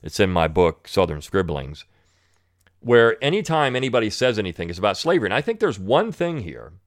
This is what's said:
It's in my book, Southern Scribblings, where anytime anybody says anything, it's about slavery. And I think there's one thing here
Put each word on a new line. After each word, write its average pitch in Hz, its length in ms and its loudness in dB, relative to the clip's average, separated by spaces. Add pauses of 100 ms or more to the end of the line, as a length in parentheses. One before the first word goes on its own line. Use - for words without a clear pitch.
It's - 160 -12
in 95 120 4
my 85 180 2
book, 82 400 0
Southern 82 320 0
Scribblings, 78 640 -6 (960)
where 117 420 4
anytime 143 540 0
anybody 123 320 0
says 120 300 0
anything, 87 320 -6
it's 85 80 -10
about 98 180 0
slavery. 165 300 0
And 95 80 0
I 143 80 0
think 226 180 -6
there's 143 180 -2
one 139 320 0
thing 170 300 -6
here 65 320 -14 (140)